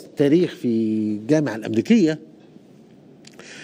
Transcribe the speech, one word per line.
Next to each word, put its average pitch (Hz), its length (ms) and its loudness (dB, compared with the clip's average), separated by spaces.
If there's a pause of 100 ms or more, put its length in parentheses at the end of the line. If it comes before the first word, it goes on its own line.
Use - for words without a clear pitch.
(180)
تاريخ 147 380 2
في - 120 -6
الجامعة 110 880 0
الأمريكية، 151 640 0 (1400)